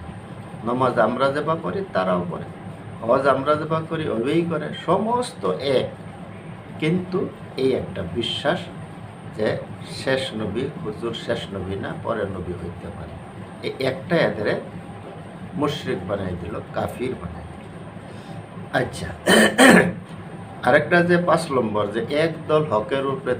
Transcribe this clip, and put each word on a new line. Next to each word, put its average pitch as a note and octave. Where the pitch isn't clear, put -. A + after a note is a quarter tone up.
নামাজ A#2+
আমরা B2
যেবা D3+
করি, F3+
তারাও F#3
করে, -
হজ C3
আমরা C3+
যেবা D#3+
করি, D#3
ওইভাবেই C#3
করে, D3+
সমস্ত A3+
এক। B2+
কিন্তু F3+
এই C3
একটা F#2+
বিশ্বাস C#3
যে A2+
শেষ C3
নবী, G#2+
হুজুর A2+
শেষ A#2
নবী F#2+
না, B2
পরের G#2+
নবী F#2
হইতে F2
পারে, -
এই C3+
একটা D3
এদের A2
মুশরিক C3
বানাই F#2+
দিল, E2+
কাফির A2
বানাই -
দিল। -
আচ্ছা, -
আরেকটা D3+
যে F3
পাঁচ E3
নম্বর, G#2+
যে G#2+
এক D#3+
দল D3+
হকের E3
উপরে C3